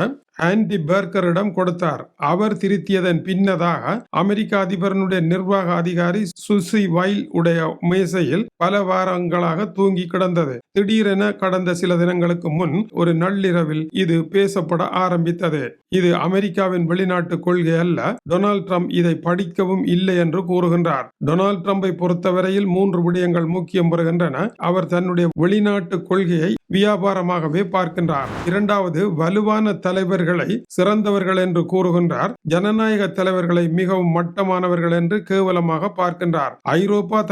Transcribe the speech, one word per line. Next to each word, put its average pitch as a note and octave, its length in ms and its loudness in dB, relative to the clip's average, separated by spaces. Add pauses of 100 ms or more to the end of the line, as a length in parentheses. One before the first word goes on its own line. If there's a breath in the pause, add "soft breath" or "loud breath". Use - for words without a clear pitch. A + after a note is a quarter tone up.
(480)
ஆண்டி G3+ 280 2 (120)
பெர்கரிடம் F#3 680 0
கொடுத்தார். F3 460 -2 (280)
அவர் G#3 300 0
திருத்தியதன் F#3+ 640 0
பின்னதாக F3 680 0 (260)
அமெரிக்க G3+ 320 0 (120)
அதிபரினுடைய F#3+ 560 0 (120)
நிர்வாக F#3+ 360 0 (120)
அதிகாரி F3 420 0 (220)
சுசி G3+ 380 0 (140)
வைல் G3 240 0 (180)
உடைய E3+ 220 2 (300)
மேசையில் F#3 540 0 (180)
பல G3 180 2 (100)
வாரங்களாக F3+ 760 0 (120)
தூங்கி F#3+ 340 2
கிடந்தது. E3+ 420 0 (220)
திடீரென G3+ 480 2 (180)
கடந்த F#3 280 0 (100)
சில F3 220 0
தினங்களுக்கு F3 560 0
முன் D#3+ 180 0 (240)
ஒரு E3+ 120 2 (100)
நள்ளிரவில் F3 640 0 (200)
இது E3 120 2 (180)
பேசப்பட F#3+ 520 0 (160)
ஆரம்பித்தது. E3+ 600 0 (360)
இது F3 120 4 (160)
அமெரிக்காவின் F#3 640 0
வெளிநாட்டு F3+ 460 0 (100)
கொள்கை E3+ 380 2
அல்ல, E3 160 0 (300)
டொனால்ட் G3 380 0
ட்ரம்ப் F3+ 220 -2 (100)
இதை E3+ 140 2 (120)
படிக்கவும் F#3 580 -2 (120)
இல்லை F#3 280 0
என்று E3 260 0
கூறுகின்றார். E3+ 560 2 (220)
டொனால்ட் F#3 380 2
ட்ரம்பை G3 340 0
பொறுத்தவரையில் F#3 760 0
மூன்று F#3+ 300 2
விடயங்கள் F3 500 0
முக்கியம் E3+ 360 0
பெறுகின்றன. E3+ 540 0 (240)
அவர் F3+ 240 0
தன்னுடைய F3 340 2 (140)
வெளிநாட்டு G3+ 560 2 (120)
கொள்கையை F3+ 400 2 (260)
வியாபாரமாகவே F#3 840 0 (140)
பார்க்கின்றார். E3+ 560 -2 (160)
இரண்டாவது, G3 520 0 (200)
வலுவான G#3 520 2 (140)
தலைவர்களை F3+ 420 0 (480)
சிறந்தவர்கள் G3 680 2
என்று F3 180 0 (100)
கூறுகின்றார். F3 600 0 (200)
ஜனநாயக G#3 560 2 (100)
தலைவர்களை F3+ 460 2 (140)
மிகவும் F#3 380 2
மட்டமானவர்கள் F3 800 0
என்று F3 180 0 (140)
கேவலமாக F3+ 600 0 (100)
பார்க்கின்றார். E3+ 540 -2 (240)
ஐரோப்பா G#3 400 0 (140)